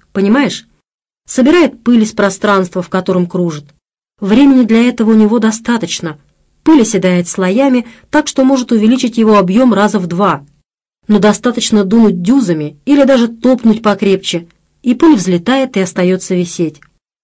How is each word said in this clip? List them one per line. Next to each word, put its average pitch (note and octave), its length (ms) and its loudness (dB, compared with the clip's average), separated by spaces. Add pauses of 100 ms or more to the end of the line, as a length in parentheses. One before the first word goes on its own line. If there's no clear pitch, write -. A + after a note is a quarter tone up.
(120)
понимаешь? G#3 540 -2 (600)
Собирает D4 560 0
пыль A#3+ 200 2
из G#3+ 100 -4
пространства, G3 680 -2
в F3 80 -10
котором F#3 380 -2
кружит. E3+ 400 -6 (520)
Времени B3+ 460 2
для A3+ 240 2
этого A#3+ 220 -2
у A3 40 4
него A3 240 2
достаточно. G#3+ 800 -6 (440)
Пыль D#4 200 4
оседает F3+ 460 -2
слоями, A#3+ 560 0 (260)
так D4 180 -2
что C4 160 -2
может C4 280 0
увеличить A#3 460 0
его G#3+ 180 4
объём G3+ 380 2
раза G#3 240 0
в F3 80 -6
два. E3+ 400 -4 (600)
Но G#3 120 2
достаточно G#3+ 640 0
дунуть F#3+ 380 2
дюзами F3 640 -2
или C#4 180 2
даже B3 240 2
топнуть A#3 540 0
покрепче, G3 640 -2 (360)
и B3 120 -2
пыль D#4+ 220 4
взлетает F#3+ 600 -2
и F#3+ 40 -2
остаётся F#3 540 -2
висеть. F3 460 -6 (440)